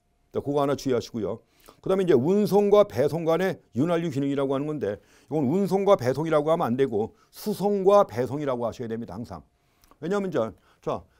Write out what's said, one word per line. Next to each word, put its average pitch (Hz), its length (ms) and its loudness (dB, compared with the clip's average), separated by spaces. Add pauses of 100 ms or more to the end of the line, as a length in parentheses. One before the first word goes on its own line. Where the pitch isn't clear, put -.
(320)
자, 107 80 -4
그거 143 220 -2
하나 139 140 0
주의하시고요. 117 640 -4 (400)
그다음에 190 240 -2
이제 170 100 6
운송과 202 720 4
배송 156 400 -2
간의 165 360 0 (140)
윤활유 170 360 0
기능이라고 139 440 -2
하는 139 120 -4
건데, 107 320 -6 (280)
이건 147 180 -2
운송과 190 520 2
배송이라고 147 560 0
하면 170 140 0
안 120 100 0
되고 113 400 -2 (140)
수송과 202 760 2
배송이라고 139 600 -4
하셔야 110 220 -8
됩니다, 113 260 -8
항상. 98 280 -14 (580)
왜냐하면 190 300 -4
이제, 143 80 -2 (420)
자, 127 220 -6 (180)